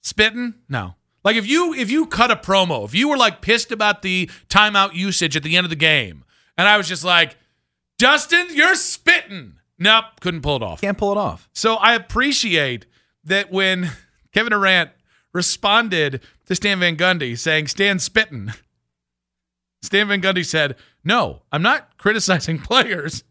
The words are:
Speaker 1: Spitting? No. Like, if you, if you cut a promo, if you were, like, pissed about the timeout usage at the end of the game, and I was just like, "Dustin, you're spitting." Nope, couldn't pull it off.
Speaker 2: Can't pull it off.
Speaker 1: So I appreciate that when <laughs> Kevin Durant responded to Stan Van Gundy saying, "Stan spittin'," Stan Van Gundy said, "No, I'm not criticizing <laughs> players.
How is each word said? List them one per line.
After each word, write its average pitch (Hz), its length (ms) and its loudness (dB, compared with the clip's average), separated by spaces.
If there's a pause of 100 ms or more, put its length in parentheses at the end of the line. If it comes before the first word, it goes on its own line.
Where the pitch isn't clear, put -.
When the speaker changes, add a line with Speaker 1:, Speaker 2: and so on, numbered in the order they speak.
Speaker 1:
Spitting? 226 520 0 (140)
No. 98 260 -6 (300)
Like, 220 120 2
if 214 100 -2
you, 320 280 0
if 247 160 -4
you 311 160 0
cut 240 240 2
a 220 60 2
promo, 180 480 0
if 107 100 -12
you 247 140 2
were, 294 80 0
like, 226 260 0
pissed 226 300 -2
about 208 300 -2
the 185 280 -4 (180)
timeout 202 460 2
usage 175 420 -2
at 151 60 -4
the 160 140 -2
end 180 80 2
of 170 60 -6
the 165 60 -8
game, 127 480 0 (320)
and 180 120 2
I 208 80 6
was 196 120 0
just 170 160 -8
like, 175 320 2 (640)
"Dustin, 302 520 2
you're 320 260 4
spitting." 196 800 -2 (240)
Nope, 220 260 2 (160)
couldn't 170 200 -6
pull 143 160 -2
it 120 60 -4
off. 87 180 -8
Speaker 2:
Can't 196 180 -2
pull 202 140 0
it 202 60 -2
off. - 340 -6
Speaker 1:
So 226 220 0
I 220 200 4
appreciate 208 920 -2 (380)
that 190 280 -2
when 185 380 -2 (200)
<laughs> - 220 -20
Kevin 226 200 0
Durant 190 380 2 (440)
responded 180 880 0 (240)
to 185 80 -4
Stan 196 260 -2
Van 170 160 0
Gundy 156 400 0
saying, 156 300 0
"Stan 196 320 0
spittin'," 120 560 -4 (1300)
Stan 202 260 0
Van 196 140 0
Gundy 185 240 0
said, 143 300 0 (280)
"No, 165 380 0 (100)
I'm 151 100 -2
not 269 360 0
criticizing 185 600 0
<laughs> - 40 -10
players. 190 680 -2